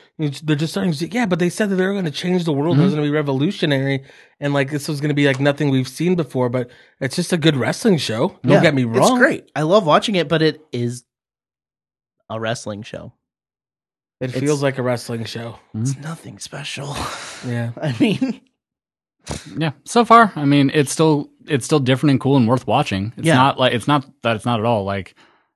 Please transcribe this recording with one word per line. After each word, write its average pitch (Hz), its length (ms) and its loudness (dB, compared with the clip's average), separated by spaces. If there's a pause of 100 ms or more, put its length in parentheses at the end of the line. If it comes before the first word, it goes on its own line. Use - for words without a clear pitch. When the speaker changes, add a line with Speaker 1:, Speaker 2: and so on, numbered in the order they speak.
(180)
Speaker 1:
it's, 147 240 -6
they're 156 140 0
just 156 180 -2
starting 196 200 0
to," 151 140 -6
yeah, 220 200 -2
but 175 100 0
they 175 120 0
said 208 200 -2
that 196 60 -2
they 185 100 2
were 196 80 -2
gonna 190 160 -4
change 175 360 -2
the 165 80 0
world. 143 240 2
It 147 40 6
was 190 120 4
Speaker 2:
Mm-hmm. 151 80 -2
Speaker 1:
gonna 147 80 0
be 147 60 0
revolutionary, 139 880 0 (360)
and, 143 160 -2
like, 139 160 0
this 147 160 -6
was 147 140 -6
gonna 151 140 -2
be 143 120 4
like 131 120 2
nothing 143 300 2
we've 131 180 0
seen 175 280 0
before. 135 340 -2
But 123 220 -4 (280)
it's 135 160 -6
just 175 180 -4
a 180 40 0
good 160 180 2
wrestling 160 420 0
show. 120 320 -2 (140)
Don't 127 100 6
Speaker 3:
Yeah, - 80 6
Speaker 1:
get 156 120 4
me 131 120 2
wrong. 113 260 2
Speaker 3:
it's 254 80 2
great. 196 360 0
I 143 80 -2
love 185 220 4
watching 190 300 2
it, 165 140 0
but 160 120 2
it 156 200 0 (100)
is 120 320 -4 (1300)
a 110 100 -8
wrestling 110 440 -6
show. - 300 -14 (1040)
Speaker 1:
It 131 120 -6
Speaker 3:
It's 127 80 -6
Speaker 1:
feels 143 240 0
like 135 160 0
a 127 40 -2
wrestling 120 420 -4
show. 117 340 -12 (160)
Speaker 2:
Mm-hmm. 110 60 -4
Speaker 3:
It's 131 160 -2
nothing 139 420 -14
special. 139 600 -12
<laughs> - 460 -12
Speaker 1:
Yeah. 120 240 -4 (100)
Speaker 3:
I 143 180 -2
mean, 226 420 0 (1160)
Speaker 2:
Yeah. 151 140 -2 (140)
So 233 200 2
far, 226 300 6
I 147 100 -4
mean, 139 280 4
it's 147 180 2
still, 156 380 0 (180)
it's 139 180 -2
still 156 140 2
different 131 320 2
and 131 100 2
cool 139 160 2
and 120 100 4
worth 123 180 0
watching. 107 520 -2
It's 135 100 -4
Speaker 3:
Yeah. 160 80 4
Speaker 2:
not 135 240 2
like, 127 140 4
it's 120 140 -4
not 147 180 0 (180)
that 117 120 0
it's 104 100 -8
not 120 140 0
at 104 60 -2
all. 117 180 2
Like, 98 300 -6 (420)